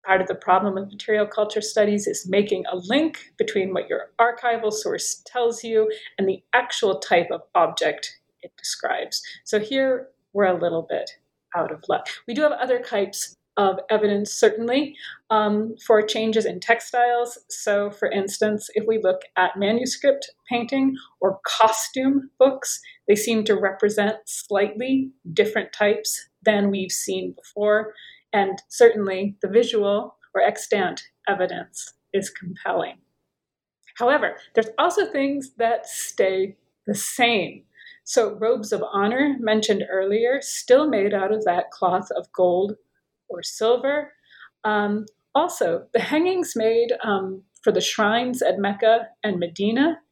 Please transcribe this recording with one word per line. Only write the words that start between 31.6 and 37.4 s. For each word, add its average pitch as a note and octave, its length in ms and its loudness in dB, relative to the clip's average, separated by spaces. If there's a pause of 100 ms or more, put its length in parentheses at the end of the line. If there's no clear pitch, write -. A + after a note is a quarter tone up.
is G3 160 -2
compelling. - 680 -6 (1000)
However, B3 400 2 (180)
there's A3 140 4 (100)
also F4 280 2
things C#4 500 -2
that A3+ 320 0
stay F#3+ 680 -2 (280)
the G#3 80 -4
same. G#3+ 680 -2 (420)